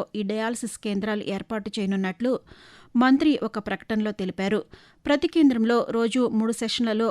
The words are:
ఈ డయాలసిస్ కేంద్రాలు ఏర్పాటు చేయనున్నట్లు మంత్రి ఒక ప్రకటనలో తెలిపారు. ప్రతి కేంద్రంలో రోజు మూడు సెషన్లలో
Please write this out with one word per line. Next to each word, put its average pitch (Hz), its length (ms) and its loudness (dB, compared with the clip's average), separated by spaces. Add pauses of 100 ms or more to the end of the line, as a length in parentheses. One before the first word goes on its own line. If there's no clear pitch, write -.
(180)
ఈ - 20 -2 (100)
డయాలసిస్ 220 540 -6
కేంద్రాలు 208 400 -4 (100)
ఏర్పాటు 214 420 -8
చేయనున్నట్లు 196 540 -2 (720)
మంత్రి 277 300 6 (160)
ఒక - 180 -10
ప్రకటనలో 214 540 -2
తెలిపారు. 190 400 -2 (460)
ప్రతి 294 280 2
కేంద్రంలో 240 420 4 (200)
రోజు 233 260 0 (160)
మూడు 226 220 0
సెషన్లలో 226 500 0